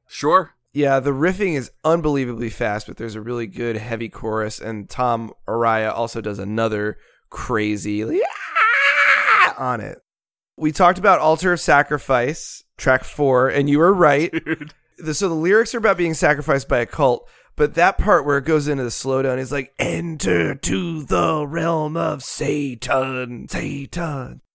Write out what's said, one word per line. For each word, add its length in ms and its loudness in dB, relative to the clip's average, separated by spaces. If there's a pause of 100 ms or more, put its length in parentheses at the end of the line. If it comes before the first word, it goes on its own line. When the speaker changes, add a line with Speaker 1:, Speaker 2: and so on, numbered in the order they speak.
Speaker 1:
Sure. 480 0 (180)
Speaker 2:
Yeah, 260 2
the 120 0
riffing 440 0
is 160 -6 (140)
unbelievably 640 0
fast, 360 -4
but 120 -14
there's 180 -10
a 60 -8
really 260 -6
good 300 -4
heavy 320 -6
chorus, 500 -4
and 300 -10
Tom 420 -2 (160)
Araya 460 0
also 260 -4
does 200 -6
another 580 -2 (320)
crazy, 720 -2
like, 220 -2
"Ah!" 280 -10 (1040)
on 240 -2
it. 180 -12 (580)
We 140 0
talked 280 4
about 200 6
Altar 340 4
of 60 -2
Sacrifice, 1040 0 (140)
track 260 2
four, 460 2
and 200 0
you 100 4
were 140 6
right. 380 4
Speaker 1:
<laughs> 140 -6
Dude. 280 -8 (240)
Speaker 2:
The, 160 -6
so 140 0
the 80 -2
lyrics 380 4
are 60 -4
about 180 2
being 160 0
sacrificed 540 2
by 120 2
a 60 0
cult, 420 0 (280)
but 200 2
that 220 4
part 280 4
where 120 2
it 80 -2
goes 220 2
into 160 -2
the 60 -4
slowdown 480 0
is 140 -6
like, 280 -6
"Enter 760 -2
to 480 -4
the 420 0
realm 520 -2
of 260 -4
Satan, 1200 -4
Satan." 920 -6 (160)